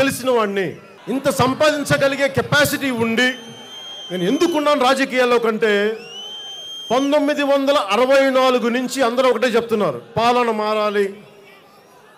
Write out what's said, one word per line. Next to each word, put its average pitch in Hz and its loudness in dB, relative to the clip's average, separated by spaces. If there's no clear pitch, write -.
తెలిసిన 262 0
వాడిని. 196 -2
ఇంత 269 -2
సంపాదించగలిగే 277 0
కెపాసిటీ 254 0
ఉండి 233 2
నేను 175 -4
ఎందుకున్నాను 294 2
రాజకీయాల్లో 254 2
కంటే, 220 0
పంతొమ్మిది 285 2
వందల 277 2
అరవై 254 4
నాలుగు 254 2
నుంచి 254 -4
అందరూ 254 2
ఒకటే 233 0
చెప్తున్నారు, 214 -2
పాలన 240 2
మారాలి, 214 0